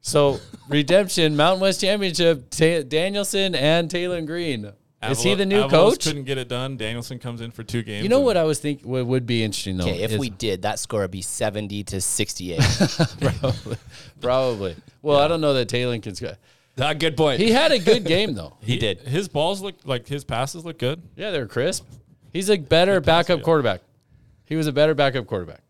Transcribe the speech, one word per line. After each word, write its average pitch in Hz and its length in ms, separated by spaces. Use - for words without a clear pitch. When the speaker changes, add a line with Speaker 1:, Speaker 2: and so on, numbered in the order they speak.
Speaker 1:
So, 143 380
redemption, 156 640
Mountain 180 260
West 190 200
Championship, 175 680
Ta-, 160 340
Danielson 190 720
and 156 340
Taylon 175 360
Green. 143 460
Is 120 180
he 190 120
Speaker 2:
Avalo- 196 40
Speaker 1:
the 196 80
new 202 180
Speaker 2:
Avalos 135 60
Speaker 1:
coach? 175 360
Speaker 2:
couldn't 147 200
get 135 120
it 127 120
done. 131 280
Danielson 117 420
comes 117 220
in 117 100
for 117 120
two 113 200
games 107 200
Speaker 1:
You 196 60
know 247 80
Speaker 2:
and 277 80
Speaker 1:
what 214 120
I 165 60
was 156 160
think-, 147 240
what 127 220
would 127 200
be 117 180
interesting, 101 340
though, 90 80
Speaker 3:
Okay, 90 180
if 110 100
Speaker 1:
is 104 60
Speaker 3:
we 113 100
did, 95 340
that 104 160
score 107 220
would 92 100
be 95 100
seventy 104 640
to 95 160
sixty-eight. - 580
Speaker 1:
<laughs> - 600
Probably. 127 560
Probably. 120 540
Well, 143 180
Speaker 3:
Yeah. 143 60
Speaker 1:
I - 20
don't 165 140
know 147 140
that 120 140
Taylon 123 340
can 101 120
score. 98 220
Speaker 3:
Ah, 147 140
good 151 240
point. 147 220
Speaker 1:
He 220 120
had 277 200
a 254 80
good 214 260
game, 175 280
though. 92 280
Speaker 3:
He 110 120
Speaker 2:
He 120 60
Speaker 3:
did. 104 220
Speaker 2:
His 170 260
balls 175 340
look, 190 140
like, 127 220
his 139 160
passes 135 420
look 165 140
good. 147 220
Speaker 1:
Yeah, 202 160
they're 139 160
crisp. 139 380
He's 190 180
a 208 80
better 170 380
Speaker 2:
Good 160 100
pass, 165 220
Speaker 1:
backup 175 120
Speaker 2:
yeah. - 40
Speaker 1:
quarterback. 131 380
He 151 100
was 156 120
a 147 40
better 151 220
backup 135 340
quarterback 87 420